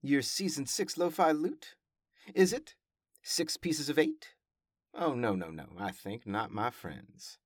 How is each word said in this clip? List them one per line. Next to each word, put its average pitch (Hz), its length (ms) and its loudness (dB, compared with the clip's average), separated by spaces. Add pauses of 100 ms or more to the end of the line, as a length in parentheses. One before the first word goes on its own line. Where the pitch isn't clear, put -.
your 139 200 4
Season 156 440 -2
six - 320 -2
lo-fi 170 320 4
loot? 156 460 -2 (580)
Is 190 180 6
it 277 220 -6 (480)
six - 340 -2
pieces 151 320 -2
of 147 80 0
eight? - 340 2 (640)
Oh, 156 220 0
no, 117 220 2
no, 85 140 -4
no, 80 160 -12 (120)
I 95 140 -4
think - 340 -12
not, 107 240 -2
my 107 200 0
friends. - 760 -14